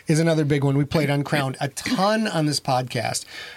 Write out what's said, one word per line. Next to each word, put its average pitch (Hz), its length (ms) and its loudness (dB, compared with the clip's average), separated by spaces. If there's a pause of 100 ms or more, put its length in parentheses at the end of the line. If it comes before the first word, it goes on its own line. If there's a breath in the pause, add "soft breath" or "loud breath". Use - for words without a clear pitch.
is 156 120 4
another 160 260 2
big 139 180 2
one. 139 140 2
We 143 80 4
played 143 240 0
Uncrowned 143 500 0
a 143 100 -4
ton 220 580 0
on 160 180 0
this 151 140 0
podcast, 123 680 -2 (320 loud breath)